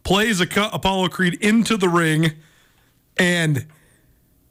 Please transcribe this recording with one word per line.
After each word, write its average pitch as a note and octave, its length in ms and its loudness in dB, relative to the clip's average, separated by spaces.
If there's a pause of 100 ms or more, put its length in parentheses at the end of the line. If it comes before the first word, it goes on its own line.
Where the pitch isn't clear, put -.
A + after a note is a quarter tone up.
plays G3+ 380 0
a F3+ 60 0
cu-, G#3 260 -2
Apollo F#3 360 -2
Creed F3 260 -2
into A3 420 2
the F#3 120 0
ring, E3 420 2 (840)
and E3 500 0 (840)